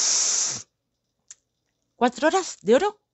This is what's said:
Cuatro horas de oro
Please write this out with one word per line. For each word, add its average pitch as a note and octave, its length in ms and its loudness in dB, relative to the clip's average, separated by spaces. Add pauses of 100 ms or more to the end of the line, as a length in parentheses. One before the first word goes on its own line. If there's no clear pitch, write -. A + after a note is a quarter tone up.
(2000)
Cuatro B3 320 0
horas F4 320 -2
de G3+ 140 4
oro G4 260 0 (140)